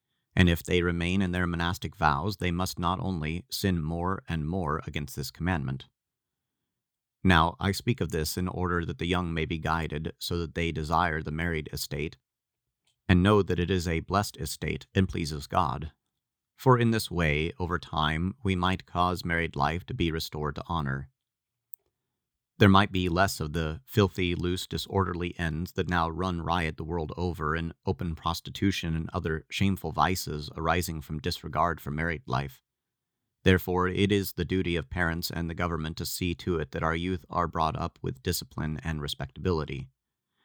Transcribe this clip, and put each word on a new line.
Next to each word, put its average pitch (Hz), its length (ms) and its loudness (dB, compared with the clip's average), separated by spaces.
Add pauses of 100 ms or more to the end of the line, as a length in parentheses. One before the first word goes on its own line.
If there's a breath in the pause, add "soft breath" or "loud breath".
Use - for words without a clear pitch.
(360)
And 90 120 8
if 85 140 2
they 90 200 4
remain 87 400 2
in 90 100 0
their 90 140 0
monastic 85 480 -2
vows, 78 440 2
they 90 120 0
must 87 280 -2
not 87 200 0
only 87 520 -4
sin 90 320 0
more 85 460 -2
and 78 200 -2
more 80 380 -2
against 73 280 -6
this 71 160 -8
commandment. 69 540 -4 (1400)
Now, 85 380 6
I 95 120 0
speak - 280 -2
of 85 100 -2
this 80 260 -2
in 90 120 -2
order 87 360 -2
that 85 140 -6
the 87 80 -4
young 87 260 0
may 80 120 0
be 80 140 -2
guided 80 600 -2
so - 200 -4
that 85 160 -6
they 85 180 0
desire 80 500 0
the 78 80 -8
married 78 420 0
estate, 73 440 -6 (920)
and 90 140 8
know 101 200 8
that 87 180 0
it 87 100 0
is 90 160 0
a 82 140 0
blessed 98 380 0
estate - 560 -6
and 95 140 6
pleases 78 380 -4
God. 78 460 0 (640)
For 127 220 6
in 120 120 4
this 113 200 0
way, 80 480 2
over 87 200 -2
time, 80 640 0
we 95 140 2
might 90 300 0
cause 87 380 0
married 85 320 -2
life 76 300 0
to - 80 -8
be 85 160 2
restored 76 460 -4
to - 100 -8
honor. 69 440 -4 (1500)
There 107 100 10
might 98 240 6
be 90 160 0
less 90 320 2
of 78 120 -4
the 78 320 -4
filthy, 90 520 2
loose, 87 320 -4
disorderly 90 680 -2
ends 85 360 -4
that 90 160 -2
now 85 200 2
run 85 320 -2
riot 82 360 -2
the 80 80 -8
world 80 320 -4
over 80 400 0
in 82 180 -4 (100)
open 87 300 -2
prostitution 85 800 -2
and 80 180 -4
other 82 380 -2
shameful 95 400 0
vices 76 640 0
arising 82 440 0
from 78 180 -8
disregard 82 640 -2
for - 100 -8
married 78 360 -2
life. 67 360 -4 (800)
Therefore, 90 460 4
it 95 240 2
is 98 200 0
the 87 120 -4
duty 87 320 0
of 76 120 -4
parents 85 440 -2
and 85 180 -4
the 82 40 -6
government 82 420 -2
to 82 100 -6
see 87 300 -2
to 87 220 -2
it 76 120 -4
that 82 140 -4
our 80 100 2
youth 87 340 -2
are 85 200 -2
brought 80 280 0
up 80 240 -6
with - 220 -6
discipline 78 600 -4
and 78 180 -4
respectability. 73 840 -4 (560)